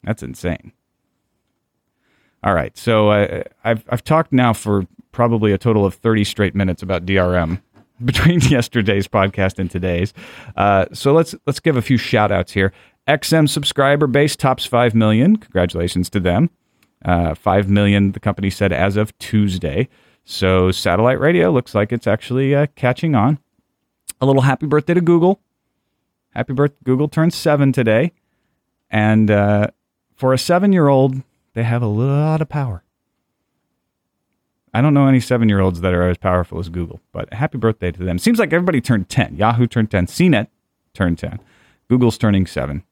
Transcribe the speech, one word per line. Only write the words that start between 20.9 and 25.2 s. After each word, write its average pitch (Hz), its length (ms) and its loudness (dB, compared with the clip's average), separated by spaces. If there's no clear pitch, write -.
radio 170 300 2
looks 131 240 -2
like 107 180 -2
it's 120 140 -6
actually, 131 480 -2
uh, 143 120 2
catching 135 380 -2
on. 127 240 2
A 131 40 0
little 135 140 4
happy 135 240 0
birthday 151 300 0
to 180 80 2
Google. 170 360 2